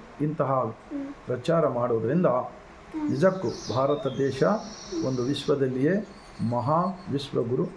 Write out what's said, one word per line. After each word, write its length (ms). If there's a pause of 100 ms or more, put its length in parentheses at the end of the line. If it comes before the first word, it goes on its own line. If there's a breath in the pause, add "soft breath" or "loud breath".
(220)
ಇಂತಹ 540 (500)
ಪ್ರಚಾರ 420
ಮಾಡುವುದರಿಂದ 580 (840)
ನಿಜಕ್ಕೂ 380
ಭಾರತ 600 (100)
ದೇಶ 260 (640)
ಒಂದು 160
ವಿಶ್ವದಲ್ಲಿಯೇ 840 (420)
ಮಹಾ 600
ವಿಶ್ವಗುರು 540 (120)